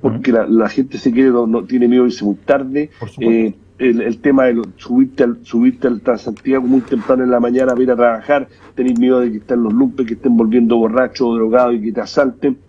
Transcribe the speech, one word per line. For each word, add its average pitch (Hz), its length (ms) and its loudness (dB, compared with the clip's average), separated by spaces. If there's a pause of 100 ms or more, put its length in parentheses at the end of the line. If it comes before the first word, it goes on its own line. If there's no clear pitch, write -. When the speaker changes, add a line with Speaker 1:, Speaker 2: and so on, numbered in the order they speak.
Speaker 1:
porque 120 300 -2
Speaker 2:
Ujú. 117 80 2
Speaker 1:
la, 104 80 -2
la 110 220 2
gente 131 280 -6
se 127 140 -2
quiere, 131 180 2
no, 120 180 0
no 113 180 -2
tiene 120 240 0
miedo 127 140 4
de 123 60 2
irse 107 140 -8
muy 104 120 0
tarde. 139 540 -2 (100)
Speaker 2:
Por 110 100 -12
supuesto. 117 240 -2
Speaker 1:
Eh, 110 220 0 (240)
el, 123 220 2
el 117 180 -4
tema 135 260 2
de 123 100 2
lo, 117 80 -4 (120)
subirte 127 480 0
al, 117 200 -2
subirte 127 440 0
al 117 140 -2
Transantiago 123 680 -4
muy 131 140 2
temprano 127 420 -2
en 123 80 0
la 120 80 2
mañana 127 320 0
para 123 120 0
ir 127 80 0
a 120 40 2
trabajar, 120 520 0 (280)
tenés 123 240 -2
miedo 127 220 2
de 120 100 -2
que 107 60 -8
estén 120 260 -2
los 107 100 0
lumpes, 127 320 0
que 113 100 -8
estén 123 200 0
volviendo 117 420 2
borrachos 120 500 -2
o 117 80 -2
drogados 120 400 2
y 107 60 -4
que 110 120 -6
te 117 80 -6
asalten. 131 560 -2 (120)